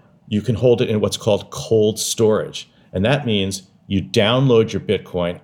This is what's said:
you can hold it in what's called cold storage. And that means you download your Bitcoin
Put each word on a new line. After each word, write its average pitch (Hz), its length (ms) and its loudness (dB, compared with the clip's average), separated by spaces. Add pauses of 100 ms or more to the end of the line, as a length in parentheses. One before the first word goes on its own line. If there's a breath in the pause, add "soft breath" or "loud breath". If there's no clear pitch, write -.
(280 loud breath)
you 104 140 -2
can 120 120 -2
hold 120 260 4
it 120 80 0
in 110 120 0
what's 101 160 -2
called - 340 -2
cold 107 480 0
storage. 104 720 -2 (220 soft breath)
And 92 120 0
that 135 220 0
means 98 360 -2 (260)
you 98 120 -2
download 113 720 2
your 95 80 -4
Bitcoin 87 640 -4